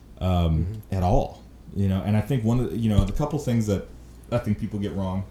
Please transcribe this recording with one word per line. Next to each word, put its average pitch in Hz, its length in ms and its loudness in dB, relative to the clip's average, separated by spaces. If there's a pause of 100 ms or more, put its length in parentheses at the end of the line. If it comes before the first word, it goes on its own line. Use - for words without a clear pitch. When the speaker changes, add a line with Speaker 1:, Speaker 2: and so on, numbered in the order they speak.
(200)
Speaker 1:
um, 85 460 2 (240)
Speaker 2:
Mm-hmm. 95 40 -2
Speaker 1:
at 92 80 0
all. - 380 2 (360)
You 98 120 2
know, 95 160 0
and 104 120 2
I 107 40 4
think 113 240 -2
one 120 160 2
of 120 100 -2
the, 104 80 -4
you 113 100 2
know, 98 160 6
the 98 80 -2
couple 151 280 -2
things 117 260 0
that 98 200 0 (440)
I 120 80 0
think 107 220 -2
people 104 180 -6
get 101 160 -4
wrong 95 360 -2